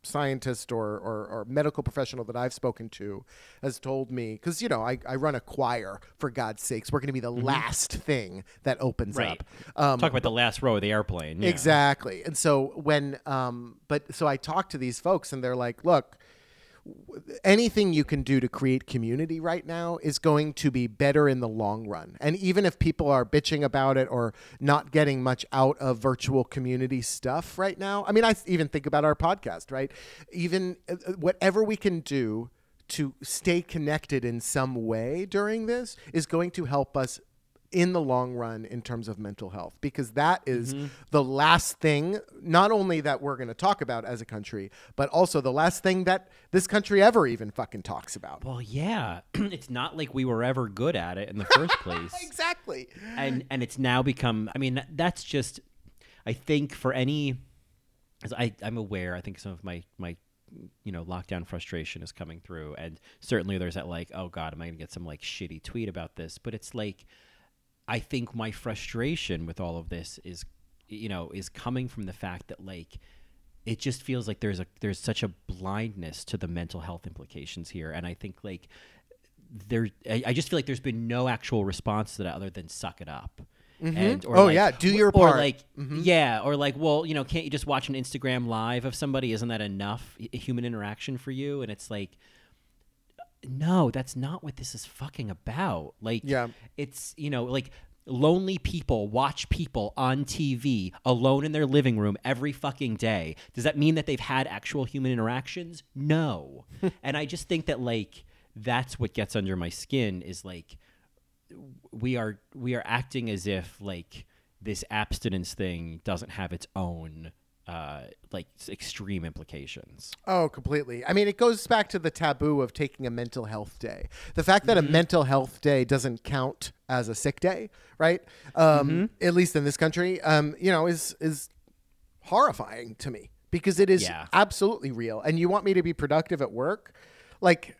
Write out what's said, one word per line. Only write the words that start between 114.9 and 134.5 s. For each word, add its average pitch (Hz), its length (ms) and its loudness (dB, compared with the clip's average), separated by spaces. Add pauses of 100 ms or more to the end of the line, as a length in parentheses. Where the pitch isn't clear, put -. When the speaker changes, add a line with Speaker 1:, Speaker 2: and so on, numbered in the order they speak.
Speaker 2:
abstinence 101 640 -4
thing 85 500 -6
doesn't 90 260 -4
have 87 220 -8
its 87 220 -10
own, 82 580 -8 (360)
uh, 73 340 -10 (300)
like, 90 160 -8 (100)
s-, - 100 -16
extreme 95 560 -8
implications. - 840 -14 (160)
Speaker 1:
Oh, 175 220 2
completely. 127 580 -4
I - 60 0
mean, 202 160 4
it 202 100 -2
goes 233 300 4
back 214 220 4
to 190 80 -4
the 160 120 0
taboo 147 500 0
of 123 120 0
taking 135 340 -4
a 120 40 -2
mental 120 340 -6
health 107 340 -10
day. - 300 -8 (260)
The 165 80 2
fact 190 240 6
that 226 100 8
Speaker 2:
Mm-hmm. 151 120 6
Speaker 1:
a - 20 0
mental 165 340 6
health 131 360 2
day 139 240 4
doesn't 123 400 0
count 135 480 -4 (160)
as 127 200 0
a 113 60 -4
sick - 260 -2
day, 185 300 0 (280)
right? 165 220 4 (360)
Um, 151 320 8
Speaker 2:
Mm-hmm. 180 380 0
Speaker 1:
at 175 80 4
least 175 200 4
in 143 100 2
this 143 120 0
country, 175 460 0
um, 151 380 4
you 185 120 4
know, 165 160 4
is, 170 320 -2
is 156 280 -2 (760)
horrifying 117 760 0
to - 140 -10
me 104 200 -14 (220)
because 180 260 0
it 196 100 8
is 185 140 6
Speaker 2:
Yeah. 82 300 -4
Speaker 1:
absolutely 196 580 2